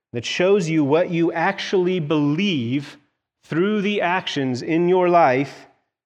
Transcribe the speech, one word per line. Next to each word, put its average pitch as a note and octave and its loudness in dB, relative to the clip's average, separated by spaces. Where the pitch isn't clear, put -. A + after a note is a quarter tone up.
that A#2+ -6
shows F#3 0
you D#3+ 2
what D#3+ 2
you E3 0
actually F#3 0
believe D3 -2
through G3 0
the G3+ -2
actions D3 -2
in E3+ 0
your F3+ 4
life C#3+ 2